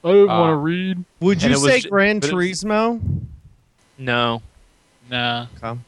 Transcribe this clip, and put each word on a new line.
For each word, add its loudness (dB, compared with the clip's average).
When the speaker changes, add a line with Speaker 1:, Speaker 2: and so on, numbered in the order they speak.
Speaker 1:
I -2
didn't 6
Speaker 2:
Uh, 2
Speaker 1:
wanna 4
read. -4
Speaker 3:
Would 2
Speaker 2:
and 2
Speaker 3:
you 2
Speaker 2:
it 0
was 4
Speaker 3:
say 4
Speaker 2:
ju-, -12
Speaker 3:
Gran 2
Speaker 2:
but -2
it's -2
Speaker 3:
Turismo? -2
Speaker 2:
No. -2
Speaker 4:
No. -4
Speaker 3:
Okay. -8